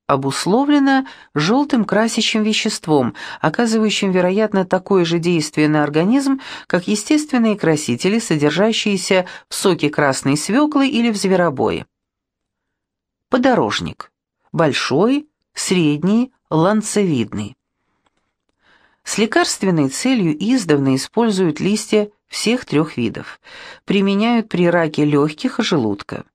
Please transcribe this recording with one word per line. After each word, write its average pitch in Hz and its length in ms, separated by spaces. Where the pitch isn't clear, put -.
обусловлено 262 1000
жёлтым 233 500
красящим 220 600
веществом, 156 720
оказывающим, 214 680
вероятно, 190 520
такое 185 400
же 170 140
действие 165 500
на 151 140
организм, 233 600
как 180 200
естественные 226 680
красители, 160 640
содержащиеся 185 1040
в - 60
соке 165 340
красной 143 480
свёклы 277 500
или 233 220
в 214 60
зверобое. 170 720
Подорожник. 170 800
Большой, 170 760
средний, 185 760
ланцевидный. 160 1080
С - 140
лекарственной 196 720
целью 185 480
издавна 156 600
используют 190 640
листья 208 520
всех - 380
трёх 151 300
видов. 87 460
Применяют 202 640
при 175 200
раке 165 340
лёгких 151 560
и 226 40
желудка. 110 720